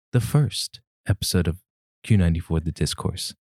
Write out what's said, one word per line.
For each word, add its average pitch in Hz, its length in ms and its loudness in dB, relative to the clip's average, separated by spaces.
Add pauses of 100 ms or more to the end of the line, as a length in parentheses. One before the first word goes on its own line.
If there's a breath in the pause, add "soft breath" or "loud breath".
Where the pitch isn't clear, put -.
(120)
the 123 80 4
first - 600 -2 (260)
episode 92 400 0
of 85 160 -4 (400)
Q 110 140 4
ninety-four, 82 440 2
The 78 120 -4
Discourse. - 680 -4